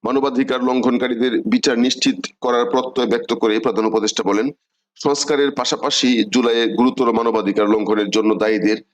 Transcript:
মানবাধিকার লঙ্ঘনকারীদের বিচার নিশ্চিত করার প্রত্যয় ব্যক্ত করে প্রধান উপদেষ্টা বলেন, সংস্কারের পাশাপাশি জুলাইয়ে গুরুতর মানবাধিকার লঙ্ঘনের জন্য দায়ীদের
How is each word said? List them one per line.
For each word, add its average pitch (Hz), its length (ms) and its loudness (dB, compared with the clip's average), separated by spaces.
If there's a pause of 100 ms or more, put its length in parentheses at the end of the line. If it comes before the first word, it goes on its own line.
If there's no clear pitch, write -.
মানবাধিকার 131 580 -2
লঙ্ঘনকারীদের 123 800 0
বিচার 120 340 2
নিশ্চিত 131 360 0 (260)
করার 120 280 0
প্রত্যয় 127 380 -2
ব্যক্ত 117 260 -2
করে 110 260 0
প্রধান 110 260 0
উপদেষ্টা 110 380 -2
বলেন, 104 260 0 (460)
সংস্কারের 143 560 0
পাশাপাশি 127 720 0
জুলাইয়ে 117 440 2
গুরুতর 123 440 0
মানবাধিকার 107 580 0
লঙ্ঘনের 107 400 0
জন্য 107 260 2
দায়ীদের 107 420 0 (160)